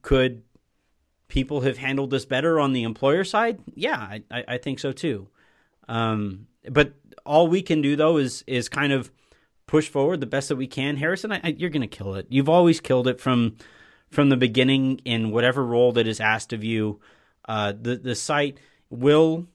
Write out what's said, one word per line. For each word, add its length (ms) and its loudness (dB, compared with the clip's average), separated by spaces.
could 420 2
people 360 -4
have 140 -2
handled 340 -4
this 140 -2
better 360 0
on 120 0
the 120 -2
employer 400 0
side? 340 -2
Yeah, 240 -4
I, 320 -12
I, 180 -8
I 100 -6
think 200 -6
so 140 -6
too. 360 -6
Um, 580 -4
but 220 2
all 220 4
we 140 2
can 200 0
do, 140 0
though, 200 2
is, 300 -2
is 220 -4
kind 240 0
of 180 -2
push 220 0
forward 320 0
the 60 -6
best 240 -4
that 60 -2
we 120 -6
can. 280 -4
Harrison, 360 -4
I, 100 -6
I, 60 -4
you're 220 -4
gonna 180 -2
kill 260 -10
it. 140 -8
You've 200 2
always 320 6
killed 280 0
it 120 -4
from, 360 2
from 180 2
the 80 4
beginning 680 2
in 280 -2
whatever 340 2
role 260 4
that 140 2
is 140 -4
asked 320 0
of 100 -8
you. 380 -2
Uh, 240 -2
the, 240 -4
the 180 -6
site 440 -2
will 680 4